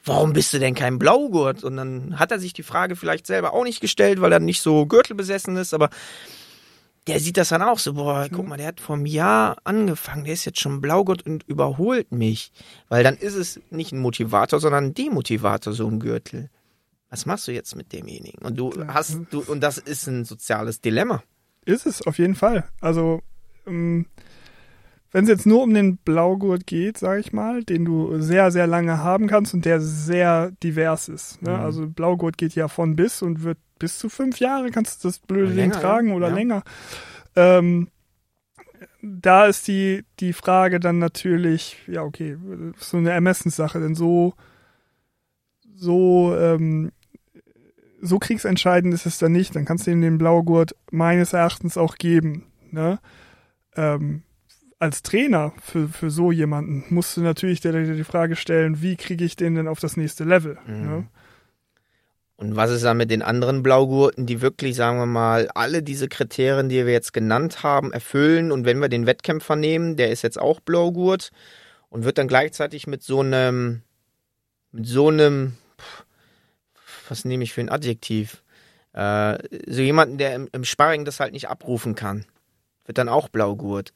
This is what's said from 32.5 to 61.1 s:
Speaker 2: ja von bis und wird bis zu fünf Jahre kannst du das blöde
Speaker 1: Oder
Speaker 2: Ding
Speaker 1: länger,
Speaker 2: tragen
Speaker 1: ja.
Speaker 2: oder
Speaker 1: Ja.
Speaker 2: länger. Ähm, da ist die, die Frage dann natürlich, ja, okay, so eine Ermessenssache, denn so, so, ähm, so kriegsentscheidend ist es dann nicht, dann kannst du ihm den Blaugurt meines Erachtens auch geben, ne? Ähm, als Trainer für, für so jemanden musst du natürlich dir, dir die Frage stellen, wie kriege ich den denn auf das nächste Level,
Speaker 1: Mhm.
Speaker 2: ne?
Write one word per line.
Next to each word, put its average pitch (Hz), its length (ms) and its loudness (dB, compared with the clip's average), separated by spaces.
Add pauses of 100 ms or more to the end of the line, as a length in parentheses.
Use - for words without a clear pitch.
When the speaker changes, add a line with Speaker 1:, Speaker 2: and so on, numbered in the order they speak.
Speaker 2:
ja 160 120 0
von 160 280 0
bis 185 260 0
und 165 220 -4
wird 165 160 -6 (180)
bis - 220 -8
zu 220 100 -8
fünf 262 300 -4
Jahre 262 320 -2
kannst 220 320 -4
du 180 40 -2
das 185 120 -6
blöde 196 240 -2
Speaker 1:
Oder 185 120 0
Speaker 2:
Ding 185 140 2
Speaker 1:
länger, 180 120 -2
Speaker 2:
tragen 220 260 2
Speaker 1:
ja. 196 80 0
Speaker 2:
oder 175 140 0
Speaker 1:
Ja. 170 40 0
Speaker 2:
länger. 208 300 -2 (720)
Ähm, 175 540 6 (1120)
da 190 420 6
ist - 220 2
die, 190 360 0 (160)
die 180 140 -2
Frage 185 460 2
dann 175 180 2
natürlich, 170 880 0
ja, 170 160 -8
okay, 151 360 -10 (420)
so - 180 -4
eine 170 140 2
Ermessenssache, 170 680 0
denn 160 140 -2
so, 175 400 2 (1400)
so, 180 600 4
ähm, 160 560 2 (1120)
so 180 140 2
kriegsentscheidend 180 720 2
ist 165 120 -4
es 170 120 -4
dann 165 140 2
nicht, 175 240 2
dann 151 80 -2
kannst 170 240 -2
du 175 40 2
ihm 170 100 4
den 160 160 4
Blaugurt 165 580 4 (160)
meines 170 400 2
Erachtens 175 460 0
auch 165 180 0
geben, 165 520 0 (240)
ne? 165 280 -2 (800)
Ähm, 147 460 -2 (540)
als 156 260 -4
Trainer 196 500 0 (100)
für, 156 240 -4
für 160 240 -6
so 170 220 2
jemanden 151 560 -2
musst 175 260 -2
du 170 60 -2
natürlich 170 400 -2
dir, 165 100 -2
dir 160 240 -2
die 156 80 -6
Frage 165 320 -2
stellen, 160 460 0
wie 180 160 -2
kriege 175 260 -6
ich 170 140 -4
den 170 180 0
denn 160 140 -2
auf 156 100 -6
das - 160 -6
nächste 156 300 -4
Level, 165 320 2 (100)
Speaker 1:
Mhm. 107 140 -8
Speaker 2:
ne? 151 260 -6 (1300)